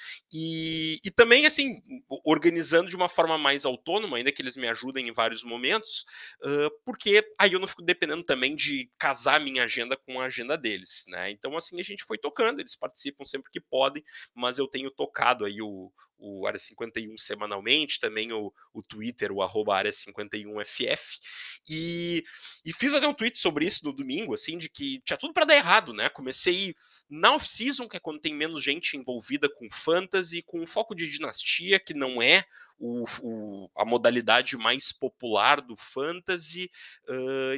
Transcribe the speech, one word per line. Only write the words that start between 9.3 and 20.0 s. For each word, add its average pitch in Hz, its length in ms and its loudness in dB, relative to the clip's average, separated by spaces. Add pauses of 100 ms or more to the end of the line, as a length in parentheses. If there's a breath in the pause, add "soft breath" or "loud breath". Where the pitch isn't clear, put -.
minha 135 240 0
agenda 120 320 -2
com 127 240 -8
a 127 40 -2
agenda 131 340 -2
deles, 104 480 -4
né? 90 240 -6
Então, 135 260 -8
assim, - 240 -8
a - 40 -6
gente - 200 -10
foi 220 140 -6
tocando, 277 420 0
eles 269 140 -8
participam - 500 -10
sempre - 280 -10
que 165 80 -10
podem, 139 440 0 (300 loud breath)
mas 123 240 -2
eu 135 80 2
tenho 135 240 -6
tocado 113 540 0
aí 104 180 -6
o, 98 300 -10 (260 soft breath)
o 101 280 -8
Área 104 120 -2
cinquenta - 400 -10
e 110 100 -8
um 110 80 -16
semanalmente, 104 840 -2
também 110 320 -4
o, 107 200 -6 (200 soft breath)
o 104 100 -14
Twitter, 107 480 -8
o 98 120 -2
arroba 101 340 0
Área 101 160 0
cinquenta 104 440 -10